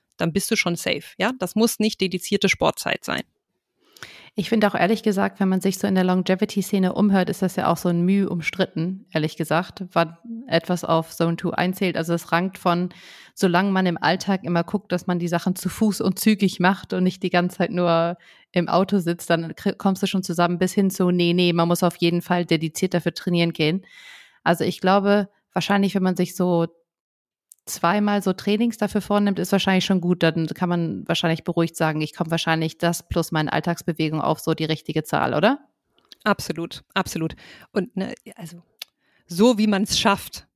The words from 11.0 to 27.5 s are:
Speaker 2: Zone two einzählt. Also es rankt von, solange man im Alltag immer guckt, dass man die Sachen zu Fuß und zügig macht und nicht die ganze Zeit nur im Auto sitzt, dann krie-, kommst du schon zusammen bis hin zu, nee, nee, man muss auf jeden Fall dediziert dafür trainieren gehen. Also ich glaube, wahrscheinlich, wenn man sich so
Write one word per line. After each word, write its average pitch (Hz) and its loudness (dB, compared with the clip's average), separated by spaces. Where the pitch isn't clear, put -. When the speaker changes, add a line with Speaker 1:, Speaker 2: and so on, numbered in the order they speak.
Speaker 2:
Zone 165 0
two 175 -4
einzählt. 180 -2
Also 165 -2
es - -4
rankt 185 0
von, 180 0
solange 190 2
man 190 2
im 175 0
Alltag 185 0
immer 170 0
guckt, 190 -6
dass 180 -4
man 175 0
die 170 -2
Sachen 175 -2
zu - -6
Fuß 208 0
und 185 -2
zügig 196 2
macht 190 0
und 185 0
nicht 185 -2
die 175 -2
ganze 180 0
Zeit 175 -2
nur 170 0
im 175 0
Auto 190 2
sitzt, 170 -4
dann 165 -2
krie-, - -2
kommst 190 -2
du 196 2
schon 185 -2
zusammen 175 0
bis 185 0
hin 196 2
zu, 180 0
nee, 175 2
nee, 175 4
man 170 2
muss 175 2
auf 170 2
jeden 175 2
Fall 175 -2
dediziert 160 0
dafür 175 -2
trainieren 170 0
gehen. 165 0
Also 170 2
ich - -2
glaube, 196 4
wahrscheinlich, 196 0
wenn 190 0
man 185 2
sich 180 -2
so 175 2